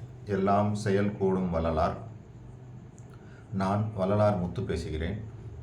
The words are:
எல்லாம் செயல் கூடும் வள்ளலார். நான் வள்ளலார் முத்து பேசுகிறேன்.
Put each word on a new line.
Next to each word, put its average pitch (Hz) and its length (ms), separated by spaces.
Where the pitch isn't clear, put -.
எல்லாம் 101 480
செயல் 101 420
கூடும் 92 340
வள்ளலார். 82 460
நான் 101 420
வள்ளலார் 101 440
முத்து 87 240
பேசுகிறேன். 80 580